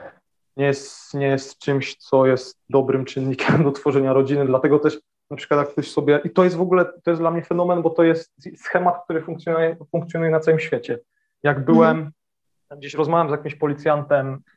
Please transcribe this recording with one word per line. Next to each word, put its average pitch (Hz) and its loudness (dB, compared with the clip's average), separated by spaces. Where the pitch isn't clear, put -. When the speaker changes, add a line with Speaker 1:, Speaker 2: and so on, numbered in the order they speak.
Speaker 1:
Nie 139 -2
jest, - -6
nie 139 -2
jest 135 -4
czymś, - -4
co 131 2
jest 127 -2
dobrym 135 0
czynnikiem 135 -2
<laughs> - 4
do 139 0
tworzenia 135 0
rodziny, 135 2
dlatego 135 2
też 151 0
na 147 -12
przykład 147 0
jak 143 -2
ktoś - -6
sobie, - 2
i 180 -6
to 185 4
jest 175 0
w 165 -2
ogóle, 180 2
to - -6
jest 165 0
dla 165 2
mnie 170 -4
fenomen, 175 0
bo 165 2
to 165 2
jest 165 2
schemat, 180 -2
który 160 -4
funkcjonuje, 165 -2
funkcjonuje 165 -2
na 160 2
całym 160 2
świecie. - -6
Jak 139 0
byłem, 160 6
Speaker 2:
Mhm. 156 -8
Speaker 1:
gdzieś 143 -14
rozmawiam 156 0
z 143 -2
jakimś 147 -6
policjantem 143 -2